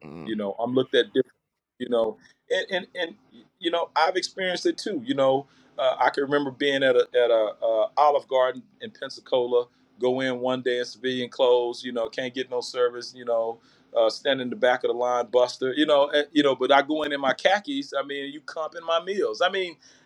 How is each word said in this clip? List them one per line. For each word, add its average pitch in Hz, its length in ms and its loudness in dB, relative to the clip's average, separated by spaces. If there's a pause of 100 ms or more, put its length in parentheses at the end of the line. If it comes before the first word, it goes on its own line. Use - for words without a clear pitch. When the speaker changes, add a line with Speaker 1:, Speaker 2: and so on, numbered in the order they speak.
Speaker 1:
Mm. 76 240 -14
Speaker 2:
You 110 80 -6
know, 101 240 -4
I'm 123 140 -4
looked 131 220 0
at 117 120 4
different, - 280 -2 (440)
you 123 100 -8
know." 113 280 0 (360)
And, 185 160 -2
and, 185 260 -4
and, 170 200 -8 (440)
you 170 120 -4
know, 170 240 -2
I've 165 220 2
experienced 180 480 -4
it 170 120 0
too. 180 280 -6
You 135 100 -2
know, 135 320 2 (320)
uh, 131 180 2
I 123 120 4
can 143 140 -2
remember 143 280 0
being 139 320 0
at 127 140 4
a, 120 160 4
at 120 180 4
a, 110 220 2 (100)
uh, 110 320 0
Olive 143 320 2
Garden 127 340 0 (200)
in 110 100 -14
Pensacola, 123 760 -2 (340)
go 127 180 0
in 127 220 -2
one 127 200 -2
day 123 180 0
in 123 60 -2
civilian 123 440 -6
clothes, 123 520 2
you 123 120 -10
know, 113 160 -4
can't 127 240 -6
get 127 180 -6
no 123 80 -4
service, 120 560 -4
you 127 80 -18
know, 117 380 -2 (340)
uh, 113 140 4
stand 131 320 -2
in 123 80 -6
the 113 80 -8
back 123 260 2
of 123 60 4
the 117 40 6
line, 120 340 0
buster, 123 440 2
you 151 140 0
know, 143 240 4
and, 147 240 0
you 147 100 4
know, 139 100 4
but 131 200 2
I 139 80 8
go 151 220 -2
in 147 100 -4
in 139 80 -6
my 131 120 2
khakis, 147 640 -2
I 139 60 -2
mean, 139 300 -10
you 151 80 -18
comping 165 440 -12
my 165 160 0
meals. 175 400 -4
I 175 60 4
mean, 185 300 -6 (280)